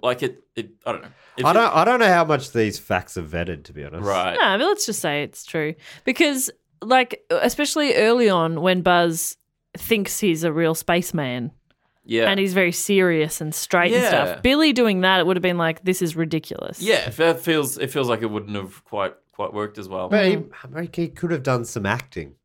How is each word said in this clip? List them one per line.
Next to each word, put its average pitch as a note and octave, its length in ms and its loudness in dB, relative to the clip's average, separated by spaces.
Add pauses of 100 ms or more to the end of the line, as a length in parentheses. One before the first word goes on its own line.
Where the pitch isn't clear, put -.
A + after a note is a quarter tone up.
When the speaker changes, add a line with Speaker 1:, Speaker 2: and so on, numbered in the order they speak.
Speaker 1:
Like B2 180 0
it, B2+ 220 -6 (100)
it, A2 160 -10 (160)
I A#2+ 60 -4
don't - 100 -8
know. - 60 -20 (280)
If B2+ 80 -4
Speaker 2:
I D3 60 4
Speaker 1:
it F3 40 4
Speaker 2:
don't, A3+ 200 2
I D#3+ 100 4
don't A#3+ 140 2
know A#3 100 4
how F3 160 4
much D3+ 280 -2
these A2 260 0
facts - 400 -4
are F2+ 40 -8
vetted, E2 420 -6
to - 80 -20
be C#2 120 -14
honest. D#2 200 -10
Speaker 1:
Right. F#2 300 0
Speaker 3:
No, G3+ 240 2
but B3+ 100 0
let's - 180 -2
just G#3+ 140 -6
say D3 240 -2
it's - 200 -16
true. D#3+ 300 -4 (300)
Because, C4+ 460 0 (300)
like, B3 500 2
especially C#4+ 640 0
early A#3 320 4
on E3 320 2
when F3+ 220 2
Buzz E3+ 540 2 (400)
thinks - 440 -2
he's E3+ 240 0
a E3 80 0
real D#3+ 220 0
spaceman C#3+ 760 -4 (540)
Speaker 1:
Yeah. A2+ 260 2
Speaker 3:
and G3 100 2
he's F#3+ 140 0
very F3+ 180 2
serious E3+ 680 2
and D3+ 140 -6
straight F3 380 0
and B3 100 4
Speaker 1:
Yeah. A#3 60 2
Speaker 3:
stuff, F3 340 0
Billy C#4+ 300 4
doing A3 300 2
that, F#3 180 4
it D#3+ 60 2
would F#3 100 2
have F3 60 -4
been F3 160 0
like, E3 260 -2
"This F#3 180 0
is E3 140 -4
ridiculous." D#3+ 640 -6
Speaker 1:
Yeah, F3 300 0
it E3 300 2
feels, D3+ 380 0
it C3+ 120 -4
feels C3+ 180 -2
like A2+ 140 0
it A2+ 80 -2
wouldn't G#2 260 -6
have F#2+ 280 -10
quite, G2 300 -4 (180)
quite - 220 -6
worked G#2 240 -6
as F#2+ 100 -12
well. F#2 220 -6
Speaker 2:
But G3+ 160 2
he, F3+ 100 2
Speaker 3:
Mm. - 140 -8 (120)
Speaker 2:
I - 60 -18
mean, E3 260 -10
he E3+ 140 -4
could E3+ 220 -6
have D#3 120 -4
done B2+ 220 0
some A2+ 220 -8
acting. F2 480 -6 (100)